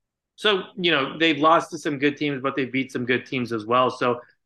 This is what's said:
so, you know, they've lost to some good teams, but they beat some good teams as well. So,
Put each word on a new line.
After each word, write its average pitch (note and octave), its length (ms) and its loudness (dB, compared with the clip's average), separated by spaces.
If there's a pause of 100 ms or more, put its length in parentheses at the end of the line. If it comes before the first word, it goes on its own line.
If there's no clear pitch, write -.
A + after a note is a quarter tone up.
(360)
so, G3 280 0 (120)
you F3 140 0
know, D3 300 0
they've D#3+ 180 2
lost D#3+ 340 4
to F3 60 -8
some D3 220 -4
good C#3+ 180 0
teams, C#3+ 240 -4
but C3+ 140 -4
they C3+ 100 -2
beat B2+ 260 -4
some B2+ 140 -4
good A#2+ 220 0
teams A#2+ 260 -4
as G#2+ 140 -6
well. B2 240 4
So, A#2+ 280 -2 (260)